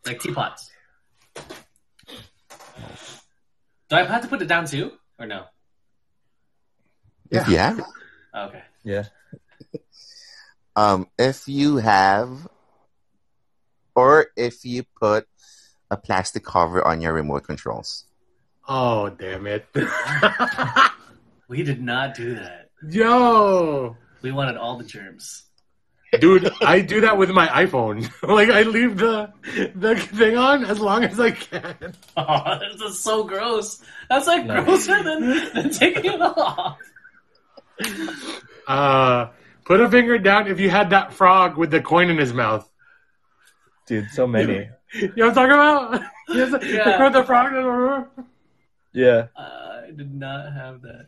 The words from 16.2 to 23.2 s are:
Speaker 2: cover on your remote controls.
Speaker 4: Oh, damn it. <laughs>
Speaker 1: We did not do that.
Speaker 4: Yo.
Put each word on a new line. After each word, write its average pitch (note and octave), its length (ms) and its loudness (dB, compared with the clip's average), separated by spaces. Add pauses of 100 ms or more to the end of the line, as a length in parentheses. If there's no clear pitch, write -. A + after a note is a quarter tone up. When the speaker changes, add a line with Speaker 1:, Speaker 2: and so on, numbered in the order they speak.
Speaker 2:
cover F2 420 0
on E2 160 -2
your E2 120 -2
remote D2 300 -4
controls. - 640 -12 (640)
Speaker 4:
Oh, A#2+ 420 -2
damn F#2 380 -12
it. G#2 260 -8
<laughs> A#3+ 1160 -2 (600)
Speaker 1:
We C3 120 -6
did C3 220 -6
not B2+ 320 -6
do B2 200 -8
that. - 340 -18 (200)
Speaker 4:
Yo. G3 1040 2 (280)